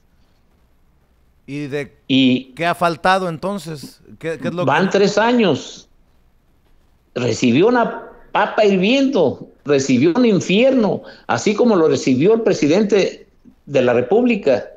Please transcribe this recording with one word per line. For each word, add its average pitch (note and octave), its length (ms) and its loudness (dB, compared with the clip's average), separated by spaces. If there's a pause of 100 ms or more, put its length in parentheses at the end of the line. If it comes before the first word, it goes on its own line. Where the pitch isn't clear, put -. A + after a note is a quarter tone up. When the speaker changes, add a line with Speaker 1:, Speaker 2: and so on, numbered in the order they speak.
(1400)
Speaker 1:
¿Y C#3+ 220 -10
de C#3 400 -10
Speaker 2:
Y C3 480 0
Speaker 1:
qué E3 120 -6
ha E3+ 80 0
faltado F3+ 540 0
entonces? E3 720 -10 (200)
¿Qué, D#3+ 180 -8
qué F3 100 -8
es E3 60 -6
lo F3 100 -4
Speaker 2:
van D#3+ 220 2
Speaker 1:
que F3+ 120 -4
Speaker 2:
tres G3 200 0
años. A3 720 0 (1300)
Recibió B2 500 2
una A#3+ 440 -2 (200)
papa G#3+ 340 0
hirviendo, G3+ 840 0 (160)
recibió C3+ 500 2
un B3+ 100 2
infierno, G#3+ 800 0 (240)
así D#3 300 -2
como A#3 180 2
lo D#3+ 140 2
recibió C#3 440 2
el A3+ 100 0
presidente F#3+ 840 0 (400)
de C3+ 160 0
la B2 100 2
República. G3 840 0